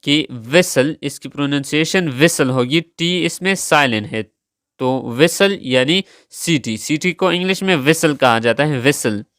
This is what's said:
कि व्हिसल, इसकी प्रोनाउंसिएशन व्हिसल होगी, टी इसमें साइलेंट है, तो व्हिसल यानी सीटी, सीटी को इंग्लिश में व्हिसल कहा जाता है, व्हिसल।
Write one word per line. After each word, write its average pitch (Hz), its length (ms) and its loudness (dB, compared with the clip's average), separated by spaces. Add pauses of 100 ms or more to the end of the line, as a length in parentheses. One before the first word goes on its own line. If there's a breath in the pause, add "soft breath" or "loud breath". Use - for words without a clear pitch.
कि 147 260 2
व्हिसल, 131 720 0
इसकी 143 260 -8
प्रोनाउंसिएशन 143 800 -2
व्हिसल 143 420 2
होगी, 127 300 0
टी 170 440 -4
इसमें 180 300 -4
साइलेंट 135 520 2
है, 110 160 -6 (580)
तो 127 360 -2
व्हिसल 175 460 2
यानी 127 400 0 (280 soft breath)
सीटी, 120 460 -4
सीटी 156 360 -4
को 180 200 0
इंग्लिश 180 300 -2
में 190 140 0
व्हिसल 151 380 2
कहा 123 240 4
जाता 117 260 2
है, 147 140 0
व्हिसल। 117 460 0 (140)